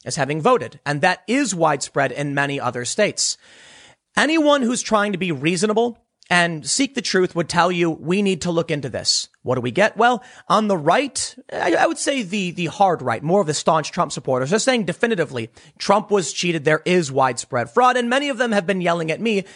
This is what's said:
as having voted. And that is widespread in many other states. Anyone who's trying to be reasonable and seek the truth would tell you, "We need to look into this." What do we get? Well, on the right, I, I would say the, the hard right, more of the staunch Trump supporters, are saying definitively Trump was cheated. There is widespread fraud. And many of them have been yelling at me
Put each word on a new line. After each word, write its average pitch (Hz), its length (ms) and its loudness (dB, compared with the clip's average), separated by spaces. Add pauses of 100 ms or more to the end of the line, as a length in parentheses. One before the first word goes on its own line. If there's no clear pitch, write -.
as - 140 -8
having 151 240 -2
voted. 147 440 0
And 143 140 -2
that 180 280 0
is 247 280 0
widespread 143 560 0
in 143 220 -6
many 139 260 -2
other 123 240 -4
states. - 540 -2 (800)
Anyone 285 460 2
who's 226 180 -2
trying 208 320 0
to 180 40 -4
be 180 140 -2
reasonable 202 680 0 (320)
and 170 400 0
seek - 240 -2
the 240 80 -6
truth 185 340 0
would 165 120 -2
tell 170 240 2
you, 170 180 0
"We 180 320 -2
need 190 200 0
to 170 100 -4
look 165 180 0
into 139 200 -4
this." - 400 -4 (140)
What 127 120 0
do 123 60 -2
we 123 100 -2
get? 202 240 2
Well, 233 260 2 (280)
on 208 180 2
the 196 100 2
right, 185 580 0 (180)
I, - 220 0
I - 120 4
would 330 100 -2
say 277 240 -2
the, 185 300 -4
the 170 140 -4
hard 175 360 0
right, 120 220 -2
more 175 160 2
of 165 80 0
the 151 60 0
staunch 160 380 0
Trump 165 200 -2
supporters, 131 400 -2
are 214 80 2
saying 247 240 0
definitively 160 680 -2 (280)
Trump 208 340 2
was 196 220 0
cheated. 165 320 -2
There 156 180 2
is 165 300 0
widespread 127 560 0
fraud. 247 260 4
And 240 140 0
many 277 180 0
of 262 100 -4
them 240 140 0
have 196 160 0
been 190 140 0
yelling 170 280 0
at 151 120 -4
me 208 240 0 (100)